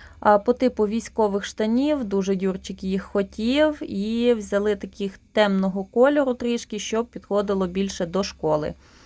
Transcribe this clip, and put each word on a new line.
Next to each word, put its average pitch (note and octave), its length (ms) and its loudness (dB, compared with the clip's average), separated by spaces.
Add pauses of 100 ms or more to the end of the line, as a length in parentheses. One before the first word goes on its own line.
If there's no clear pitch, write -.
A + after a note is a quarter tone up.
(200)
а, G#3 180 6
по A3 140 2
типу B3 340 0
військових G3+ 580 -2
штанів. B3+ 600 0
Дуже G3 300 0
Юрчик F#3+ 500 -4
їх F#3+ 180 -2
хотів. B3+ 800 0
І A3+ 520 0
взяли G3+ 420 0
таких G3 420 -8 (140)
темного G3 520 2
кольору C4 500 2
трішки, A#3 440 -4
щоб A3 280 -4
підходило G3 600 -2
більше F#3+ 400 -4
до F#3 160 -2
школи. D#3+ 520 -2 (320)